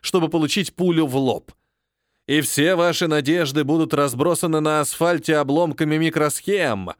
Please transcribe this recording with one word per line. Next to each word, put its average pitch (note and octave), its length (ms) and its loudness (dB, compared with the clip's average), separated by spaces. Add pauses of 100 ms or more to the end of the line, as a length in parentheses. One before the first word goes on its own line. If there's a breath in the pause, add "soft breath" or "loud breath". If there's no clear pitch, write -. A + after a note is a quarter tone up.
чтобы E3 280 0
получить E3 460 -2
пулю E3+ 320 2
в B2+ 80 -4
лоб. C3 360 -2 (760)
И D3 140 2
все D3+ 340 0
ваши E3+ 320 2
надежды D3+ 560 0
будут D#3+ 300 0
разбросаны D#3 640 0
на D3+ 220 0
асфальте E3 560 0
обломками D3+ 580 0
микросхем, D3+ 1040 0